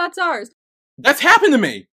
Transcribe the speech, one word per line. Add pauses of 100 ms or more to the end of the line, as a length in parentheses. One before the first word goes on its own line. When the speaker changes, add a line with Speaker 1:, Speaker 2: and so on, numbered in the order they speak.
Speaker 1:
that's
ours." (480)
Speaker 2:
That's
happened
to
me!